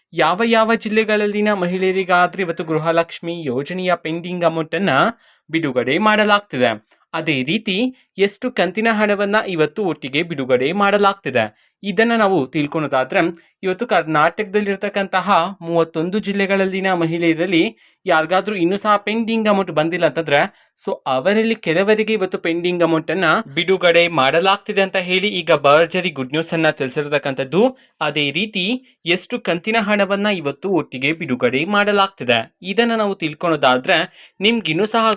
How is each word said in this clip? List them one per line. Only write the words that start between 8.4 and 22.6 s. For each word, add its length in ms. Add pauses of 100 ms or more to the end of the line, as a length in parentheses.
ಕಂತಿನ 420
ಹಣವನ್ನ 440 (100)
ಇವತ್ತು 380
ಒಟ್ಟಿಗೆ 380
ಬಿಡುಗಡೆ 500
ಮಾಡಲಾಗ್ತಿದೆ, 1000 (120)
ಇದನ್ನ 340
ನಾವು 300
ತಿಳ್ಕೊಳೋದಾದ್ರೆ, 720 (440)
ಇವತ್ತು 240
ಕರ್ನಾಟಕದಲ್ಲಿರ್ತಕ್ಕಂತಹ 1700
ಮೂವತ್ತೊಂದು 580
ಜಿಲ್ಲೆಗಳಲ್ಲಿನ 760
ಮಹಿಳೆಯರಲ್ಲಿ 840 (300)
ಯಾರಿಗಾದ್ರೂ 480
ಇನ್ನೂ 220
ಸಹ 200
ಪೆಂಡಿಂಗ್ 520
ಅಮೌಂಟ್ 220
ಬಂದಿಲ್ಲ 360
ಅಂತಂದ್ರೆ, 640 (160)
so 80 (120)
ಅವರಲ್ಲಿ 480
ಕೆಲವರಿಗೆ 580
ಇವತ್ತು 260
ಪೆಂಡಿಂಗ್ 440